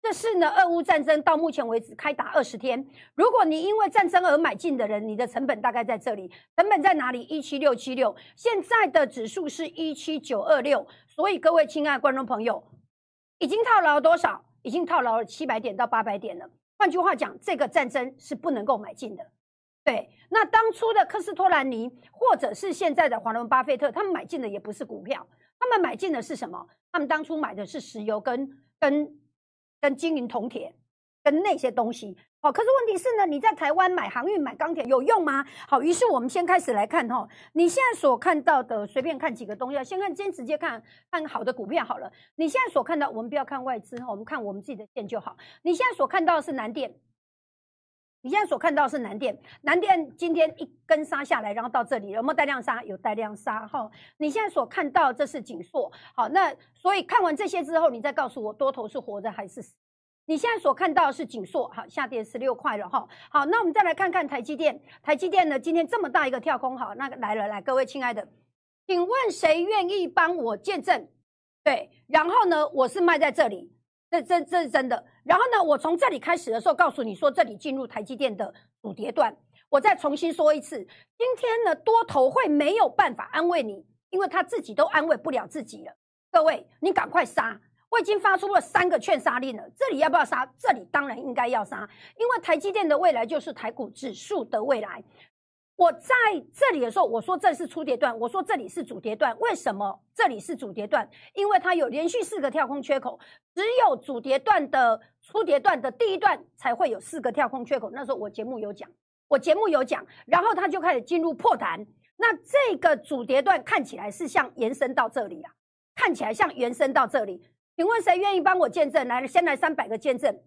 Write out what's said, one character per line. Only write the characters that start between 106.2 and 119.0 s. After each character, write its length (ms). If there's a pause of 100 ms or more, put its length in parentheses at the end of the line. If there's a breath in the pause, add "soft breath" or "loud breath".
才 180
会 160
有 80
四 220
个 100
跳 180
空 160
缺 140
口。 140
那 120
时 60
候 60
我 120
节 140
目 160
有 140
讲， 180 (380)
我 100
节 160
目 140
有 160
讲， 200 (220 loud breath)
然 160
后 100
它 140
就 140
开 140
始 80
进 200
入 100
破 240
盘。 300 (300)
那 220
这 400
个 180
主 280
跌 160
段 220
看 220
起 120
来 140
是 160
像 300
延 180
伸 220
到 120
这 200
里 140
啊， 100 (420)
看 180
起 120
来 100
像 220
延 180
伸 180
到 140
这 180
里。 160 (360 soft breath)
请 80
问 160
谁 160
愿 200
意 40
帮 160
我 120
见 200
证？ 200